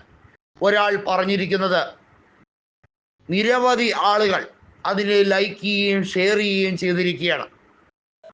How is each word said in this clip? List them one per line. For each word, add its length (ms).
ഒരാൾ 280
പറഞ്ഞിരിക്കുന്നത് 760
നിരവധി 580
ആളുകൾ 320
അതിനെ 300
ലൈക്ക് 280
ചെയ്യുകയും 400
ഷെയർ 300
ചെയ്യുകയും 380
ചെയ്തിരിക്കുകയാണ്. 640